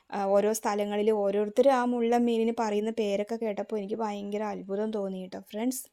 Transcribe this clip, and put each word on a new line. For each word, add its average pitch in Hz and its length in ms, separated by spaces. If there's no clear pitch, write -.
ആ, 202 120
ഓരോ 202 280
സ്ഥലങ്ങളിൽ 208 580
ഓരോരുത്തർ 208 580
ആ 254 160
മുള്ള 240 340
മീനിന് 233 400
പറയുന്ന 214 320
പേരൊക്കെ 208 460
കേട്ടപ്പോൾ 220 420
എനിക്ക് 202 160
ഭയങ്കര 208 480
അത്ഭുതം 196 480
തോന്നി 196 340
ട്ടോ 190 160
ഫ്രണ്ട്സ്. 233 420